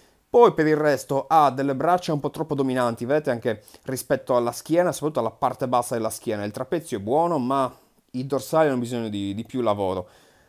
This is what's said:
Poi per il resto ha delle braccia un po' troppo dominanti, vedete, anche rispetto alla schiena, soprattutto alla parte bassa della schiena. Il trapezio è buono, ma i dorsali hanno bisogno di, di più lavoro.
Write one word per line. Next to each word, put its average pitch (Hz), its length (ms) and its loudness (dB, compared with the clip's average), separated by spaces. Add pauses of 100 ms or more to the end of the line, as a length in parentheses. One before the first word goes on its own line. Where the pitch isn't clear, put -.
(300)
Poi 233 240 6
per 156 120 0
il 156 100 4
resto 143 520 0
ha 151 220 6
delle 139 240 -2
braccia 165 400 0
un 147 60 -2
po' 143 100 -4
troppo 151 240 -6
dominanti, 127 500 0
vedete, 143 260 0
anche 113 320 -2 (200)
rispetto 131 540 -2
alla 120 160 2
schiena, 170 380 0
soprattutto 147 300 -4
alla 113 100 -2
parte 127 380 -2
bassa 123 280 0
della 113 120 -2
schiena. 107 360 -4
Il 104 80 -4
trapezio 151 440 -6
è 101 40 -4
buono, 151 380 0
ma 131 340 -2 (400)
i 127 140 -6
dorsali 147 420 2
hanno 131 100 2
bisogno 120 300 -4
di, 101 260 -4
di 110 100 -8
più 131 160 -6
lavoro. 101 480 -2 (400)